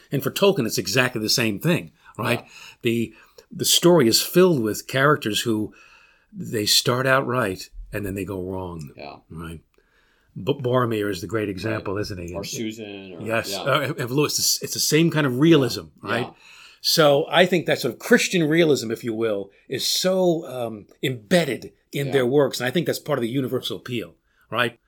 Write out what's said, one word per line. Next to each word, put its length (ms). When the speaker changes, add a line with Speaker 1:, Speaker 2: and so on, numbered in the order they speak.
Speaker 1:
and 120
for 80
Tolkien, 360
it's 120
exactly 420
the 80
same 300
thing, 340
right? 240
Speaker 2:
Yeah. 80
Speaker 1:
The, 340
the 160
story 420
is 140
filled 400
with 260
characters 540
who 320
they 320
start 420
out 200
right, 420
and 140
then 80
they 100
go 180
wrong. 540
Speaker 2:
Yeah. 200
Speaker 1:
Right. 320
B-, 200
Boromir 560
is 100
the 60
great 240
example, 460
Speaker 2:
Right. 40
Speaker 1:
isn't 180
he? 160
Speaker 2:
Or 100
Susan. 680
Or, 140
Speaker 1:
Yes. 240
Speaker 2:
yeah. 100
Speaker 1:
Uh, 380
of 120
Lewis, 280
it's, 240
it's 100
the 80
same 300
kind 160
of 120
realism, 500
Speaker 2:
Yeah. 80
Speaker 1:
right? 180
Speaker 2:
Yeah. 40
Speaker 1:
So 460
I 160
think 200
that 120
sort 160
of 60
Christian 480
realism, 420
if 140
you 100
will, 360
is 180
so, 640
um, 380
embedded 680
in 140
Speaker 2:
Yeah. 80
Speaker 1:
their 120
works. 320
And 80
I 60
think 140
that's 120
part 220
of 20
the 60
universal 480
appeal, 380
right? 380